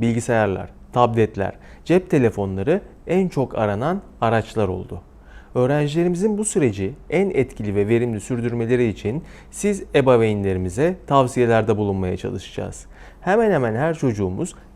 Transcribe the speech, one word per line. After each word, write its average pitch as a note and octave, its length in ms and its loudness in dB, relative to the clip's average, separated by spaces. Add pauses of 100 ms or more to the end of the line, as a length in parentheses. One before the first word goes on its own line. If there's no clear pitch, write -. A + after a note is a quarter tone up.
bilgisayarlar, A2+ 680 0 (240)
tabletler, A2+ 600 2 (320)
cep F3+ 240 2
telefonları G#2 720 0 (260)
en F#3 200 2
çok C#3 300 -4
aranan A2+ 440 0 (200)
araçlar A2 460 0
oldu. F#2 340 -8 (540)
Öğrencilerimizin D#3+ 840 0
bu G#3+ 80 -4
süreci G#2 480 0 (160)
en F#3+ 200 0
etkili A2+ 460 -2
ve G2+ 120 2
verimli A#2 340 0
sürdürmeleri A#2+ 680 0
için A2 360 -4 (280)
siz G3 320 -2 (120)
ebeveynlerimize A2 1000 2 (120)
tavsiyelerde A#2 720 2
bulunmaya F#2+ 400 -2
çalışacağız. F#2+ 680 -10 (360)
Hemen G#3+ 300 2
hemen B2 240 2
her D#3 180 0
çocuğumuz G#2 600 -2 (200)